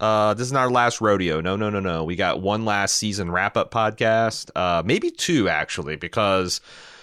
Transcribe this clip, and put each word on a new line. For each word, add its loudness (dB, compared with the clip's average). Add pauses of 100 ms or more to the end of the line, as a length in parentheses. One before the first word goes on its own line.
uh, 4
this -4
is -6
not 2
our 2
last 2
rodeo. 2
No, -2
no, -2
no, -2
no. -2
We -4
got 0
one -2
last 0
season -4
wrap-up 0
podcast. 0
Uh, 0
maybe 0
two, 0
actually, -4
because, 0 (420)